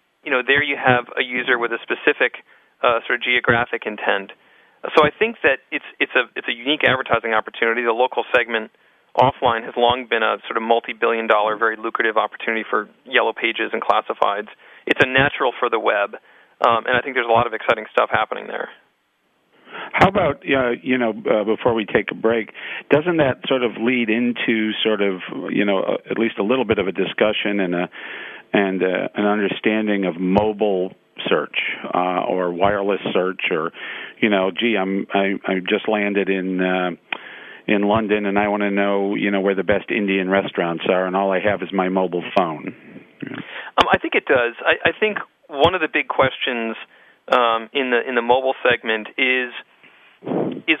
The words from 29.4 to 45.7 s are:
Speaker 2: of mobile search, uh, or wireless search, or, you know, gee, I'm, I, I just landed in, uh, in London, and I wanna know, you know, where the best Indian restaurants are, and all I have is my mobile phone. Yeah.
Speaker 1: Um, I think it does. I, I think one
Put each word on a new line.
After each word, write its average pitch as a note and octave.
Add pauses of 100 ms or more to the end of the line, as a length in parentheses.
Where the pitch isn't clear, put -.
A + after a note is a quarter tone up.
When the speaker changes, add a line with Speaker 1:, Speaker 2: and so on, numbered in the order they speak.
Speaker 2:
of E2+
mobile G2+ (360)
search, D2+ (360)
uh, F2+
or F2+
wireless G2 (140)
search, F#2 (100)
or, E2 (500)
you A2+
know, F#2+
gee, A2+
I'm, F#2+
I, G2 (120)
I F#2+
just G#2
landed G2+
in, F#2
uh, F#2 (760)
in G#2
London, G#2+
and G2
I G#2
wanna G#2
know, G2+
you G2+
know, G2
where G2
the F#2+
best G2
Indian F#2+
restaurants F2+
are, F#2
and F#2
all G2
I F#2
have F#2+
is F2+
my F#2
mobile F2+ (140)
phone. - (480)
Yeah. - (400)
Speaker 1:
Um, -
I F#3
think -
it -
does. A#2+
I, E3+
I -
think G#3+ (320)
one E3